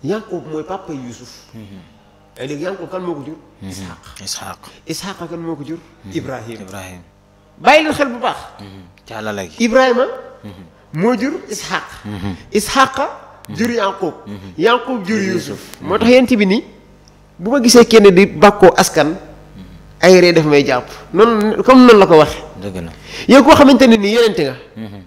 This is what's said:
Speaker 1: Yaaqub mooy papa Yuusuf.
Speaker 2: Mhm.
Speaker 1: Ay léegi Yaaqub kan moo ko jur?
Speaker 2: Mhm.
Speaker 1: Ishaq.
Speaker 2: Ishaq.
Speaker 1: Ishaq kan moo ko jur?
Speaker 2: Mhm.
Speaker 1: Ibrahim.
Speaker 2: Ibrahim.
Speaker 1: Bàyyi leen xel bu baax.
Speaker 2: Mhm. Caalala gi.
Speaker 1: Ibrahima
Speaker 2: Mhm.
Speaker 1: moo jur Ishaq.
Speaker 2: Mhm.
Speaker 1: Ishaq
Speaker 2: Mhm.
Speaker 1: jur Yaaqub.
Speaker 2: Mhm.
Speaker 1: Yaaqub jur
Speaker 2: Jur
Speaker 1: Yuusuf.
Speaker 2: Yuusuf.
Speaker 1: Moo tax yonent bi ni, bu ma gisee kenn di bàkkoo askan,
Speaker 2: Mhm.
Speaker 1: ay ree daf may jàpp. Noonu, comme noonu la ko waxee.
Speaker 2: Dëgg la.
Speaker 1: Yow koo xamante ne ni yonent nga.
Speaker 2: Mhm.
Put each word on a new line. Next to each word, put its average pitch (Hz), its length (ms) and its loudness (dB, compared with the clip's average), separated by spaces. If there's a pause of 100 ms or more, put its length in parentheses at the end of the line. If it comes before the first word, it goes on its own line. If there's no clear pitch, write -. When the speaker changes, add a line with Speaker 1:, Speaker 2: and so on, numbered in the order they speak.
Speaker 1:
Yaaqub 180 480 -10
mooy 156 100 -10
papa 180 300 -14
Yuusuf. 120 380 -16 (220)
Speaker 2:
Mhm. 98 280 -20 (580)
Speaker 1:
Ay 123 80 -12
léegi 143 160 -10
Yaaqub 185 260 -12
kan 185 140 -12
moo 175 120 -8
ko 143 120 -14
jur? 156 100 -16 (240)
Speaker 2:
Mhm. 95 100 -16
Speaker 1:
Ishaq. 92 540 -20
Speaker 2:
Ishaq. 98 340 -14 (280)
Speaker 1:
Ishaq 180 320 -14 (100)
kan 165 120 -14
moo 165 160 -10
ko 143 80 -16
jur? 160 140 -14 (260)
Speaker 2:
Mhm. 95 100 -18
Speaker 1:
Ibrahim. 120 460 -12
Speaker 2:
Ibrahim. 92 400 -18 (580)
Speaker 1:
Bàyyi 269 240 2
leen 311 100 -4
xel 285 160 -4
bu 240 120 -12
baax. 214 160 -6 (240)
Speaker 2:
Mhm. 101 60 -20 (380)
Caalala 107 400 -10
gi. 80 200 -18
Speaker 1:
Ibrahima 247 400 2 (400)
Speaker 2:
Mhm. 95 580 -14
Speaker 1:
moo 240 160 0
jur 262 140 -6 (180)
Ishaq. 190 320 -10 (220)
Speaker 2:
Mhm. 202 300 -10 (180)
Speaker 1:
Ishaq 254 440 -2 (520)
Speaker 2:
Mhm. - 80 -14
Speaker 1:
jur 233 140 -4
Yaaqub. 196 440 -4 (120)
Speaker 2:
Mhm. 98 300 -16
Speaker 1:
Yaaqub 233 480 -2
jur 214 140 -4
Speaker 2:
Jur 190 140 -6
Speaker 1:
Yuusuf. 165 160 -6
Speaker 2:
Yuusuf. - 340 -18
Speaker 1:
Moo 170 160 -4
tax 226 100 0
yonent 254 300 4
bi 208 80 2
ni, 196 180 -2 (720)
bu 185 140 -8
ma 277 100 0
gisee 233 240 6
kenn 208 300 6
di 190 120 4
bàkkoo 196 500 4
askan, 160 320 0
Speaker 2:
Mhm. - 560 -14 (380)
Speaker 1:
ay 185 180 6
ree 175 120 2
daf 165 120 2
may 143 200 2
jàpp. 123 220 -4 (260)
Noonu, 214 520 0
comme 254 220 8
noonu 226 120 6
la 190 80 6
ko 165 120 6
waxee. - 260 0 (180)
Speaker 2:
Dëgg 95 220 -12
la. 82 80 -18 (340)
Speaker 1:
Yow 262 160 8
koo 294 120 8
xamante 269 340 6
ne 226 80 6
ni 202 160 -2
yonent 226 260 0
nga. 139 160 -4 (220)
Speaker 2:
Mhm. 104 300 -16